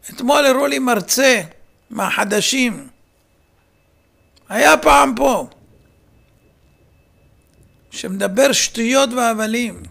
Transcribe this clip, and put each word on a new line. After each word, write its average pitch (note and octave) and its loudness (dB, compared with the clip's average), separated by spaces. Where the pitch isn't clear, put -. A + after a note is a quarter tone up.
אתמול C#4+ 0
הראו C4+ 2
לי C#4 -2
מרצה B3 0
מהחדשים, G#3+ -2
היה C#4+ 4
פעם C#4+ 4
פה, A#3 0
שמדבר G3 -2
שטויות A#3+ 0
והבלים. A3+ -4